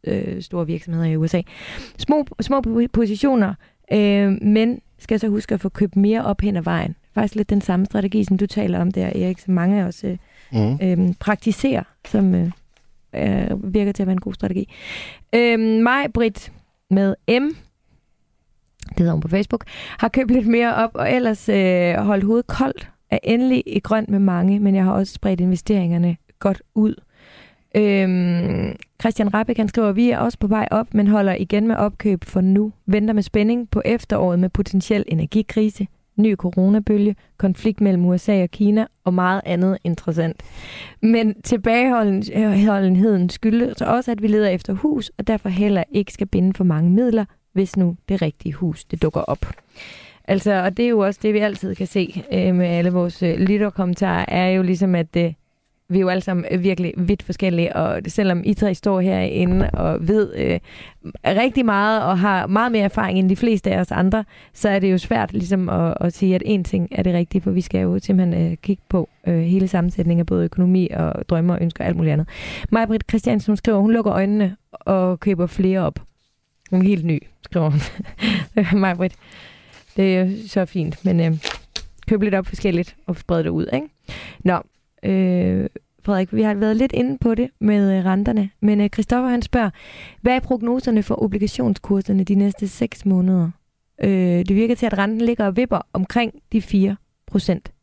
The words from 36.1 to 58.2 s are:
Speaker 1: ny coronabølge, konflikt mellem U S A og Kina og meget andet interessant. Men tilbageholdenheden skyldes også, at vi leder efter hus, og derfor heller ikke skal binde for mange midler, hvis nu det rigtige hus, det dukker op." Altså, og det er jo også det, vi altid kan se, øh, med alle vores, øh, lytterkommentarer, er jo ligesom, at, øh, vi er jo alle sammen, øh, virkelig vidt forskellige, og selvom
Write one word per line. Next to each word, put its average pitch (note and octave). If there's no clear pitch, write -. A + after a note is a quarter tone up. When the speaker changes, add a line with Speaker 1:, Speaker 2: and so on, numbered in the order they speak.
Speaker 1:
ny G#3
coronabølge, G3+
konflikt G3
mellem F#3
U F3+
S -
A G3+
og F3
Kina G#3
og F3+
meget F#3
andet F3+
interessant. E3
Men A3
tilbageholdenheden G#3
skyldes A#3
også, B3
at G#3
vi A3
leder G#3
efter F#3
hus, C#4
og G3+
derfor G#3+
heller F#3+
ikke G3+
skal G3
binde F#3
for F#3+
mange E3+
midler, A3
hvis F#3+
nu F3
det F#3+
rigtige D#3
hus, D3+
det -
dukker D3+
op." -
Altså, G3
og F#3
det A#3
er A#3+
jo A3+
også G3
det, G#3+
vi G#3+
altid G3
kan F#3+
se, F#3
øh, F#3
med F3+
alle E3+
vores, F3
øh, E3+
lytterkommentarer, F#3+
er F#3
jo F#3
ligesom, F3+
at, E3+
øh, E3+
vi F3+
er -
jo F#3
alle F#3
sammen, F3+
øh, F#3
virkelig F3+
vidt F3
forskellige, F3
og F2
selvom F3+